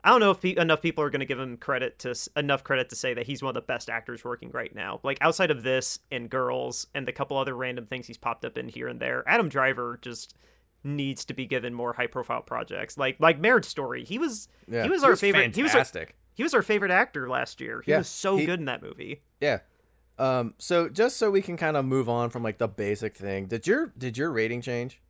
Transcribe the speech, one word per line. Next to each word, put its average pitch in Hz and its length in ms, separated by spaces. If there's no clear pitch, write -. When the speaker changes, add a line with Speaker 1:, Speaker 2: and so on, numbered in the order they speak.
Speaker 1:
I 196 60
don't 240 120
know 202 100
if 180 100
pe-, 185 160
enough 160 240
people 160 220
are 147 80
gonna 139 140
give 131 140
him 123 180
credit 131 420
to 123 120
s-, - 240
enough 143 280
credit 131 260
to - 60
say 127 180
that 120 140
he's 135 160
one 135 60
of 120 60
the 120 120
best 120 240
actors 117 320
working 123 280
right 123 220
now. 95 300
Like, 135 180
outside 160 300
of 123 100
this 131 380
and 120 200
Girls 127 640
and 135 120
the 127 40
couple 139 260
other 135 180
random 123 300
things 123 220
he's 117 100
popped - 260
up 120 140
in 127 120
here 123 180
and 120 120
there, 123 280
Adam 190 220
Driver 127 520
just - 340
needs 139 420
to 135 80
be 127 140
given 123 260
more 120 180
high-profile 120 520
projects. 117 540
Like, 135 220
like 156 200
Marriage 220 260
Story, 127 400
he 202 140
was, 269 280
Speaker 2:
Yeah, 117 140
Speaker 1:
he 240 60
was 359 120
Speaker 2:
he 277 40
Speaker 1:
our 254 60
Speaker 2:
was - 80
Speaker 1:
favorite. 147 360
He 254 80
was 311 80
our, - 80
Speaker 2:
fantastic. 87 360
Speaker 1:
he 233 80
was 330 100
our 226 80
favorite 202 300
actor 180 360
last 127 320
year. 117 220
He 143 100
Speaker 2:
Yeah, 156 60
Speaker 1:
was - 100
so 196 300
Speaker 2:
he 156 80
Speaker 1:
good 175 140
in 151 60
that 127 180
movie. - 400
Speaker 2:
Yeah. 139 180
Um, 127 400
so 170 280
just 226 300
so 220 120
we 190 120
can 175 160
kinda 151 260
move 131 240
on 120 220
from, 120 140
like, 107 160
the 117 100
basic 104 460
thing, 98 320
did 113 200
your, 269 200
did 123 200
your 151 140
rating 113 300
change? 120 480